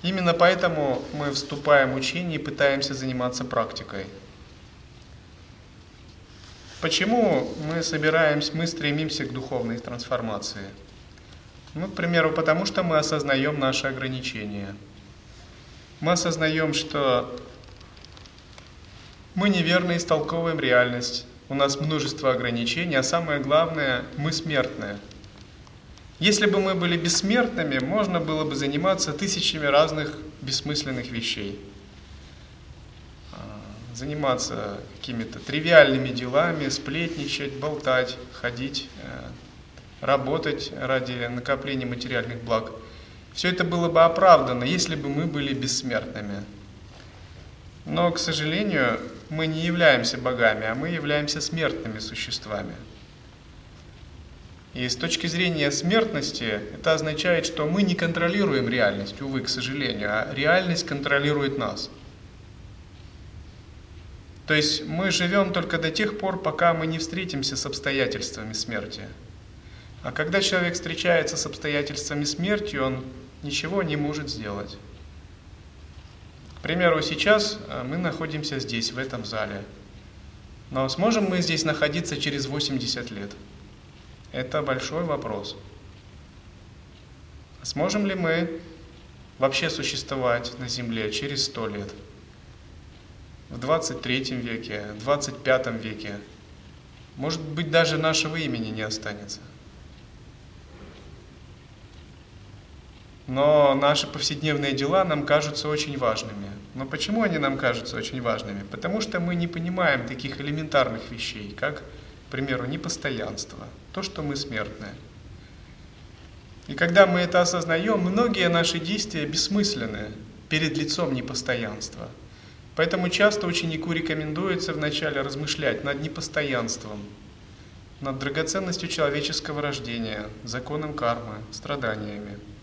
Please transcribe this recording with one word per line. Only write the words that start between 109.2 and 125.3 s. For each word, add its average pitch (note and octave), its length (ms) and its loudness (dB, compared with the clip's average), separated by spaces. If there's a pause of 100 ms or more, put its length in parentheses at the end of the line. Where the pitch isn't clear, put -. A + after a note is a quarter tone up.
не E3+ 120 0
понимаем E3 600 0
таких C3 340 -8
элементарных C#3 720 0
вещей, G#2+ 460 -8
как, D3 240 -4
к - 500 -16
примеру, B2+ 340 -2
непостоянство – A#2 1000 -6 (260)
то, F#3+ 80 -4
что E3+ 220 -6
мы C#3+ 120 -4
смертные. G#2+ 580 -6 (1700)
И C#3+ 60 -10
когда F3 320 8
мы F3 140 4
это F3+ 220 4
осознаём, F3 600 2
многие F#3+ 480 4
наши E3+ 300 2
действия E3 460 -2
бессмысленны A#2 840 0 (380)
перед D#3 280 0
лицом D3+ 360 0
непостоянства. A#2 960 -4 (640)
Поэтому F3 340 2
часто G3+ 360 6
ученику E3 460 -2
рекомендуется D#3+ 840 -2
вначале D3 480 -2
размышлять C3+ 640 -2